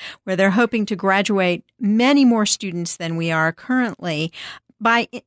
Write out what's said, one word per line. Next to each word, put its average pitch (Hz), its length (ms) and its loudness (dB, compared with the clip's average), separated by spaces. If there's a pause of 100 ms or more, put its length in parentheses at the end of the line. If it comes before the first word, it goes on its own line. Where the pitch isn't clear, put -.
(240)
where 185 120 -4
they're 190 140 4
hoping 226 360 0
to 202 100 -4
graduate 190 680 0 (140)
many 247 460 4
more 226 220 4
students 175 500 -6
than 165 200 -6
we 165 140 -2
are 160 220 2
currently 175 800 -4 (480)
by 233 320 2
i-, 247 140 -12